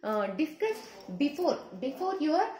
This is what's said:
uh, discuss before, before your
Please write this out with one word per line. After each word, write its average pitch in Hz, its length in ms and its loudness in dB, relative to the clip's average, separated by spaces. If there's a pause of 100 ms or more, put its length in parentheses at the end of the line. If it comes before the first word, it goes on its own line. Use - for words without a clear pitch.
uh, 208 240 0
discuss 311 500 0 (400)
before, 285 400 2 (220)
before 339 400 -2
your 311 220 4 (180)